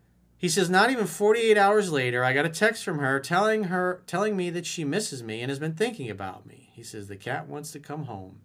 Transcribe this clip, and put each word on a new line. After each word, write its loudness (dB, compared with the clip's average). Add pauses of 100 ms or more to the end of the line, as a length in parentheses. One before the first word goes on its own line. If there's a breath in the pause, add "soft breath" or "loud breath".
(380 soft breath)
He -2
says, 2
"Not 6
even 0
forty-eight 4
hours 4
later, 2
I 4
got 2
a 0
text 0
from -2
her 2
telling 0
her, -2
telling -2
me -2
that -6
she -6
misses -4
me -8
and -4
has -4
been -4
thinking -2
about -10
me." -20
He -20
says, -14
"The -12
cat -8
wants -12
to -16
come -10
home." -14